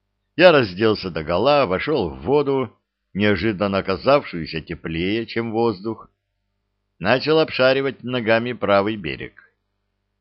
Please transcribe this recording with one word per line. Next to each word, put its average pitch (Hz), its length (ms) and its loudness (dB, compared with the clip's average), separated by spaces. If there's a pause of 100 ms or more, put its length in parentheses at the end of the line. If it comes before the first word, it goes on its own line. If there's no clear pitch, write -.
(340)
Я 175 160 8
разделся 104 600 2
догола, 92 560 0
вошел 92 440 -2
в 67 120 -12
воду, 135 540 -2 (380)
неожиданно 101 640 0
оказавшуюся 92 840 -2
теплее, 87 680 -6
чем 117 260 -6
воздух. 110 580 -4 (880)
Начал 131 400 0
обшаривать 135 640 0
ногами 117 500 -2
правый 101 440 0
берег. 67 500 -12 (760)